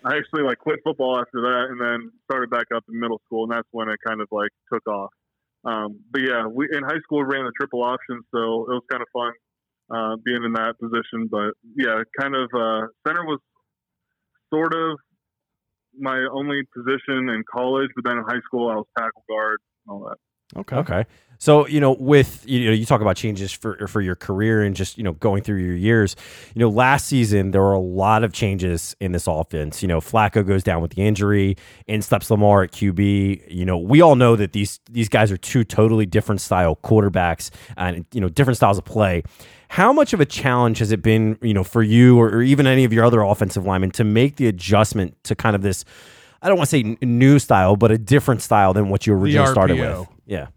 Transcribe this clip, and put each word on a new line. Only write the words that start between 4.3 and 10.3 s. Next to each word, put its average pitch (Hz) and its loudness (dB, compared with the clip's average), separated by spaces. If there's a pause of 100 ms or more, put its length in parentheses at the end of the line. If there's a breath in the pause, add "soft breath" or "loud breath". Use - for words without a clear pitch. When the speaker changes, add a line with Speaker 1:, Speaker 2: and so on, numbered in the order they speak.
Speaker 1:
like, 104 -6 (200)
took 117 -8
off. 101 -8 (540)
Um, 107 -8 (100)
but 131 -6
yeah, 120 -4
we, 127 -6
in 143 -6
high 151 -6
school, 147 -6
we 139 -4
ran 135 -6
the 123 -8
triple 123 -6
option, 123 -8 (120)
so 113 -4
it 123 -6
was 120 -16
kinda 123 -8
fun, 120 -8 (560)
uh, 113 -6
being 120 -6